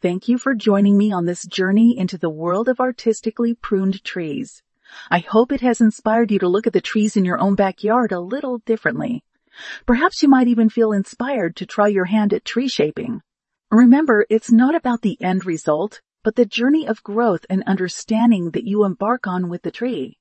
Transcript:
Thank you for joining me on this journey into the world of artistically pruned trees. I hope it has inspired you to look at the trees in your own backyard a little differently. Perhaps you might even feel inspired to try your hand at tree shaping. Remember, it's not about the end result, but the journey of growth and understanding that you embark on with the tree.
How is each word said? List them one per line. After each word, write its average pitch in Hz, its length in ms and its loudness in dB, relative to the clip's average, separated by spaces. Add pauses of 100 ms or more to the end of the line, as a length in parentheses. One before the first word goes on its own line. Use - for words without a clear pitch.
Thank 180 280 -4
you 247 100 2
for 262 160 -2
joining 202 420 2
me 208 160 2
on 175 140 -2
this 175 160 -4
journey 220 560 2
into 185 180 -4
the 165 140 -4
world 175 380 -2
of 254 120 -2
artistically 233 720 -2
pruned 190 500 -2
trees. - 600 -10 (480)
I 175 80 2
hope 226 340 2
it 277 80 -2
has 240 220 0
inspired 220 480 0
you 202 80 2
to 180 100 0
look 202 180 0
at 233 60 0
the 190 80 2
trees 214 360 -2
in 185 100 2
your 180 120 -4
own 196 180 0
backyard 214 560 0
a 180 80 -4
little 247 380 -6
differently. 160 640 -4 (640)
Perhaps 269 380 0
you 294 60 4
might 254 200 6
even 226 220 2
feel 220 220 0
inspired 202 640 -4
to 180 100 -10
try 208 220 0
your 190 180 0
hand 208 260 0
at - 120 -4
tree 254 240 -4
shaping. - 520 -4 (500)
Remember, 240 600 6
it's 220 220 0
not 254 220 4
about 240 280 -2
the - 180 -4
end 185 240 -2
result, 165 560 -4 (220)
but 220 140 -2
the 240 100 4
journey 285 400 0
of - 160 -6
growth 208 480 -2
and 190 160 -2
understanding 190 840 0
that 170 120 -6
you 208 200 0
embark 202 420 -4
on 180 240 -4
with 175 120 -10
the 170 80 -8
tree. 226 500 -8